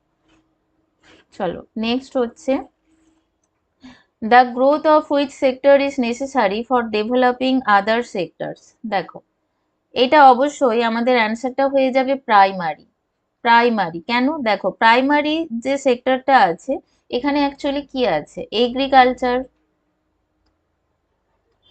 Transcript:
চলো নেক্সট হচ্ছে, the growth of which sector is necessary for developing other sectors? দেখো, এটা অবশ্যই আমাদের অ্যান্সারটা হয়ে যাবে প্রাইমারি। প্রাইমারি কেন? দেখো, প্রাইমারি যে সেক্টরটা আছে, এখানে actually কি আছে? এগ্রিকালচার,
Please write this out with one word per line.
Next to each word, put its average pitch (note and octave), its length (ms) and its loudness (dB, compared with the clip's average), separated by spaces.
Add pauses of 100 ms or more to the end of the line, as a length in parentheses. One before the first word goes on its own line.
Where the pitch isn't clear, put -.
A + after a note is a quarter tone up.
(1300)
চলো - 260 -6 (160)
নেক্সট A#3 400 -6
হচ্ছে, A#3+ 360 -4 (1700)
the A#3+ 200 6 (100)
growth C#4 320 0
of D4+ 260 2
which C#4+ 200 -2
sector C#4 460 2
is C#4 220 -2
necessary A#3 640 -2
for B3 180 0
developing B3 760 -2 (100)
other G#3 360 2
sectors? E3 580 -10 (240)
দেখো, G3+ 340 -6 (760)
এটা C4 240 2 (120)
অবশ্যই B3+ 520 0
আমাদের A#3 340 -2
অ্যান্সারটা A#3 520 -2
হয়ে C4+ 240 0
যাবে C4 220 0 (120)
প্রাইমারি। F#3+ 600 0 (580)
প্রাইমারি A3+ 560 2 (100)
কেন? A#3+ 160 0 (160)
দেখো, G3+ 260 -2 (120)
প্রাইমারি C#4+ 560 2 (280)
যে C4+ 140 -2
সেক্টরটা C4 580 0 (120)
আছে, F3 240 -6 (380)
এখানে C#4 360 -4
actually C#4 400 -6
কি C4+ 140 -10 (160)
আছে? D3 240 -8 (220)
এগ্রিকালচার, B3+ 720 0 (2250)